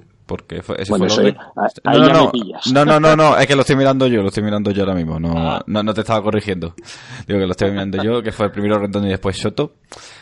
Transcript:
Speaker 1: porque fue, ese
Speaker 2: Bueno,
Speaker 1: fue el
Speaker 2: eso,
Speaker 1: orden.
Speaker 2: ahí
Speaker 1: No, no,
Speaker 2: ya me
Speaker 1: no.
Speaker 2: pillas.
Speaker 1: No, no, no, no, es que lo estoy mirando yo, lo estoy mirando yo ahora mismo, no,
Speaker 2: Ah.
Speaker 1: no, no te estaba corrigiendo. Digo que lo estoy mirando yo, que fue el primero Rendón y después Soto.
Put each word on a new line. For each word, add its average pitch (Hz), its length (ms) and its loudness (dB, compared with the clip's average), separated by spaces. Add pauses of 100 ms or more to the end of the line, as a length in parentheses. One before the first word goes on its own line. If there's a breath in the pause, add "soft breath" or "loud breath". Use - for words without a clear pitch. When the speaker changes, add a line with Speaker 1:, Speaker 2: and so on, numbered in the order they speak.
(260)
Speaker 1:
porque - 360 -10
fue, - 180 -8
ese 95 100 -8
Speaker 2:
Bueno, 101 180 2
Speaker 1:
fue 107 160 2
el 104 40 4
Speaker 2:
eso, - 120 -2 (160 loud breath)
Speaker 1:
orden. 104 160 -2 (120)
Speaker 2:
ahí 117 140 4
Speaker 1:
No, - 20 6
no, 160 60 8
Speaker 2:
ya 156 60 6
me 160 140 6
Speaker 1:
no. - 60 -2
Speaker 2:
pillas. 104 400 -6
Speaker 1:
No, 143 120 4
no, 151 160 4
no, 156 160 6
no, 156 200 4
es 131 120 4
que 143 80 2
lo 135 60 4
estoy 139 140 2
mirando 135 300 2
yo, 117 160 2
lo 98 60 0
estoy 104 160 -4
mirando 104 260 -2
yo 98 120 0
ahora 95 120 0
mismo, 80 260 -2
no, 82 160 -2
Speaker 2:
Ah. 82 300 -2
Speaker 1:
no, 104 160 -2
no 107 100 -2
te 110 80 -2
estaba 107 220 0
corrigiendo. 98 520 -4 (520 loud breath)
Digo 101 140 -2
que 95 60 0
lo 90 40 -4
estoy 98 220 -2
mirando 98 300 -6
yo, 113 200 -2
que 107 100 -6
fue 107 140 -2
el 92 60 -6
primero 104 260 -2
Rendón 101 280 -4
y - 40 -2
después 95 260 -4
Soto. 143 380 -4 (480 loud breath)